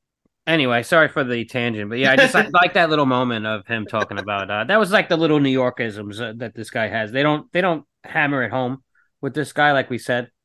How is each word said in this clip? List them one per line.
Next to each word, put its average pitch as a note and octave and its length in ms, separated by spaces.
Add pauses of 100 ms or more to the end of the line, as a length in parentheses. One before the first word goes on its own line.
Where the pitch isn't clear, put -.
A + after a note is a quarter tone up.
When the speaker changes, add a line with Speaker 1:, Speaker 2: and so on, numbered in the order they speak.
(460)
Speaker 1:
Anyway, C3 360
sorry D#3 260
for D3+ 140
the A#2+ 220
tangent, A2+ 460
but A#2 80
yeah, C3+ 140
I C3+ 40
just, C4 180
I D#3 140
Speaker 2:
<laughs> C#3+ 40
Speaker 1:
like F3+ 220
that F3 160
little D3+ 160
moment B2 400
of A2 200
him A2 200
talking G#2 320
about, G2 320
uh, G#2 140
that F3+ 140
was, G3 140
like, G3+ 160
the F3 80
little D#3 240
New C3+ 160
Yorkisms, G#2+ 640
uh, A2+ 160
that A#2+ 180
this A2 160
guy A2+ 180
has. G#2+ 240
They C3+ 100
don't, D3+ 300
they F3 80
don't E3+ 240 (200)
hammer C#3+ 400
it G#2+ 60
home B2+ 320 (380)
with C3+ 140
this D3 180
guy, D3 200
like C3+ 180
we A#2+ 80
said A#2+ 320 (140)